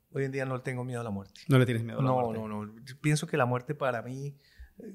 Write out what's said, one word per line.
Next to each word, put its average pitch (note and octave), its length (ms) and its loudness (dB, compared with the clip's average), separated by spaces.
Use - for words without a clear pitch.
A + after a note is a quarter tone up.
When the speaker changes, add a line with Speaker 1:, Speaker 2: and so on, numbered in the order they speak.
Speaker 1:
Hoy C#3 120 -2
en C3+ 80 -4
día C3+ 120 -2
no C3 120 -2
le A#2+ 60 -8
tengo B2 220 -4
miedo B2 160 -6
a A#2 40 -6
la A2+ 60 -4
muerte. G2 380 -8
Speaker 2:
No C3+ 100 10
le B2+ 60 10
tienes A#2 200 2
miedo A2+ 160 -6
a - 20 2
la C3 60 4
Speaker 1:
No, B2+ 120 4
Speaker 2:
muerte. A2+ 180 0
Speaker 1:
no, G#2 180 -6
no. G#2+ 80 -16
Yo B2+ 160 -16
pienso D3+ 260 2
que D#3+ 100 -2
la C3 100 4
muerte B2 280 -2
para B2 280 -2
mí, C3+ 340 -8